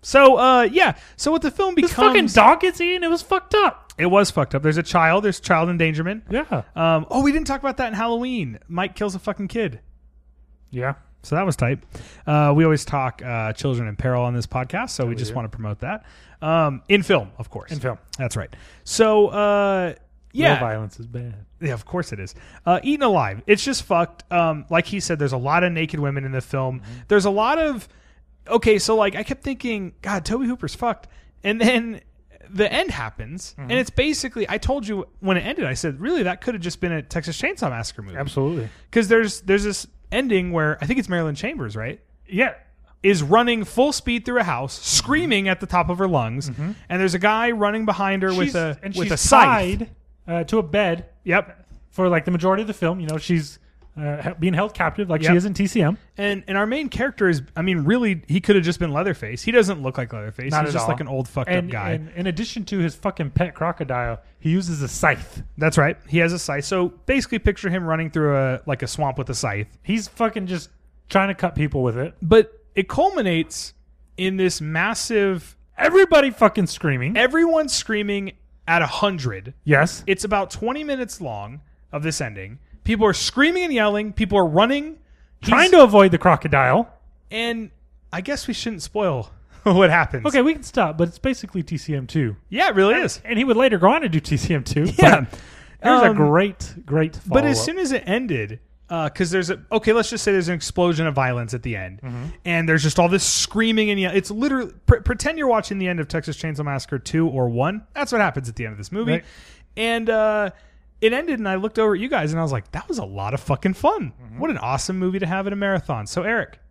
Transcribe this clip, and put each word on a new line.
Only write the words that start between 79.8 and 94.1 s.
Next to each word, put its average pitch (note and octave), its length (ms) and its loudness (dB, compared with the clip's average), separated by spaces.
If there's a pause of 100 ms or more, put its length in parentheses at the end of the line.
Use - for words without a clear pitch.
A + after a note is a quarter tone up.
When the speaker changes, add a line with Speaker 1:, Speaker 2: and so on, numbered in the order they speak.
Speaker 1:
It's G3 180 -2
about G3 260 -2
twenty C4 320 -6
minutes C4 380 -8
long A#2 400 -10 (320)
of D3 100 -8
this D#3+ 160 -4
ending. G#2 400 -10 (240)
People A3 220 2
are G3 80 4
screaming E4+ 500 2
and D#4+ 100 -2
yelling. G#3 380 0
People G3+ 260 0
are F#3 80 6
running. C4 520 2 (440)
Speaker 2:
Trying A#3 220 4
Speaker 1:
He's F4+ 80 6
Speaker 2:
to E4 120 12
avoid G3+ 280 10
the E3+ 60 2
crocodile. D3 760 2 (380)
Speaker 1:
And A3+ 400 -6 (400)
I E3 80 -6
guess C4+ 260 -6
we A#3+ 80 -6
shouldn't G3+ 280 -8
spoil E3+ 500 -4 (160)
<laughs> - 160 -20
what F#3 260 8
happens. D3+ 360 2
Speaker 2:
Okay, C#4 160 4
we D#4 120 4
can C#4+ 100 -6
stop, D#3+ 340 -2
but E3+ 100 2
it's E3 100 -12
basically F#3+ 460 -6
T D#3 140 -8
C D3+ 180 -6
M C3 120 -6
two. A#2+ 280 -2 (140)
Speaker 1:
Yeah, D#4 180 0
it A3 80 0
really G3 200 6
Speaker 2:
And, F4 100 0
Speaker 1:
is. - 180 -6
Speaker 2:
and A3+ 140 -2
he B3+ 80 2
would A#3+ 100 4
later A#3 220 4
go F3 120 6
on D#4 120 4
to B3 80 -2
do D#3+ 100 2